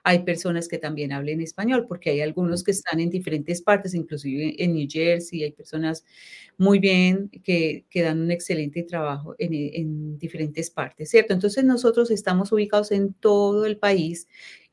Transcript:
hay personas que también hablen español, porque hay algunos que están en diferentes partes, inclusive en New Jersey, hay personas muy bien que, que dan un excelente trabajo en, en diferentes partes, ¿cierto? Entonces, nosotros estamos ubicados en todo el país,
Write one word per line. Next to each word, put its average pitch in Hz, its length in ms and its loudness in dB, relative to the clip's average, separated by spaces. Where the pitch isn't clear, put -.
hay 180 180 4
personas 170 480 -2
que 170 100 -6
también 147 340 -6
hablen 147 280 -4
español, 220 480 -2
porque 180 220 -4
hay 143 100 0
algunos 170 420 -2
que 202 80 2
están 170 300 -2
en 170 100 0
diferentes 175 520 -4
partes, 196 320 2
inclusive 151 680 -6
en 175 120 2
New 147 140 -2
Jersey, 170 540 -2
hay 147 100 -4
personas 160 520 -6
muy 196 200 6
bien 185 500 4
que, 165 480 0
que 175 120 0
dan 160 180 0
un 165 100 0
excelente 170 540 -4
trabajo 151 540 -6
en, 165 140 -4
en 151 640 -6
diferentes 156 520 -8
partes, - 400 -10
¿cierto? 220 240 6
Entonces, 208 300 0
nosotros 240 460 4
estamos 196 420 0
ubicados 208 400 2
en 196 220 2
todo 208 520 2
el 214 100 -2
país, 180 520 0